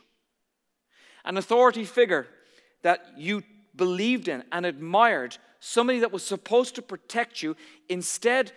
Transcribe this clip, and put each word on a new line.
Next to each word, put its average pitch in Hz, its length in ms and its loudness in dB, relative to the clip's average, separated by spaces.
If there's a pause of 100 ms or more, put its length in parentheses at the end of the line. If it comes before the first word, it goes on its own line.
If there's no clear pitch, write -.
(1200)
An 180 120 -4
authority 233 480 4
figure 185 440 2 (540)
that - 340 0
you 190 260 -4 (320)
believed 185 540 0
in 135 240 -6
and 175 140 -4
admired, 165 720 0 (220)
somebody 240 400 0
that 226 120 0
was 185 120 -8
supposed 233 500 -2
to 240 80 -12
protect - 600 -8
you. 156 140 -6 (320)
Instead, 196 680 -2